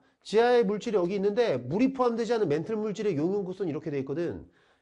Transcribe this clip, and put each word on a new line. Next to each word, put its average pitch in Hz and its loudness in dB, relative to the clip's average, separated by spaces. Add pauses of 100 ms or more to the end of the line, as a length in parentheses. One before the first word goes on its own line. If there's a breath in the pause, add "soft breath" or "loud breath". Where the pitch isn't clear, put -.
(240 soft breath)
지하의 240 4
물질이 208 -2
여기 180 2
있는데 202 2
물이 190 0
포함되지 233 0
않은 214 2
멘틀 160 0
물질의 214 -2
용융 185 0
곡선이 180 -6
이렇게 151 -6
돼 143 -2
있거든. 135 -6 (340 soft breath)